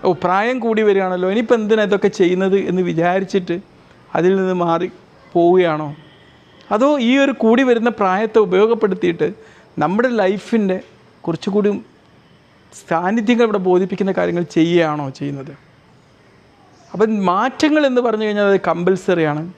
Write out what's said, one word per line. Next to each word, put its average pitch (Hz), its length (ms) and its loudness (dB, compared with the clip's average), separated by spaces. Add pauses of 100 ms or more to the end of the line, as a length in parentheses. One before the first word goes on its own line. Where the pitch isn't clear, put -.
"ഓ, 185 40 4 (140)
പ്രായം 208 400 0
കൂടി 220 240 0
വരികയാണല്ലോ, 185 440 0
ഇനിയിപ്പോൾ 233 280 0
എന്തിനാ 214 280 0
ഇതൊക്കെ 202 220 0 (100)
ചെയ്യുന്നത്?" 185 360 2 (140)
എന്ന് 180 200 -2
വിചാരിച്ചിട്ട് 175 640 -2 (600)
അതിൽ 180 240 2
നിന്ന് 185 240 -2
മാറി 170 240 -2 (460)
പോവുകയാണോ? 170 540 2 (880)
അതോ 247 140 2 (200)
ഈ 254 40 4 (100)
ഒരു 269 100 2 (100)
കൂടി 233 260 4
വരുന്ന 233 220 2 (100)
പ്രായത്തെ 208 460 0
ഉപയോഗപ്പെടുത്തിയിട്ട് 185 840 0 (540)
നമ്മുടെ 208 280 0 (120)
ലൈഫിൻ്റെ 196 560 -2 (460)
കുറച്ചുകൂടി 202 460 -2 (1160)
സാന്നിധ്യങ്ങൾ 214 600 0
ഇവിടെ 208 200 -2
ബോധിപ്പിക്കുന്ന 190 500 0
കാര്യങ്ങൾ 175 260 -2 (120)
ചെയ്യുകയാണോ 160 500 2 (120)
ചെയ്യുന്നത്? 139 340 -10 (1400)
അപ്പം 214 200 0 (180)
മാറ്റങ്ങൾ 269 600 0
എന്ന് 247 160 2
പറഞ്ഞു 220 220 -2
കഴിഞ്ഞാൽ 208 240 0
അത് 190 160 2
കമ്പൽസറിയാണ്. 170 760 0 (160)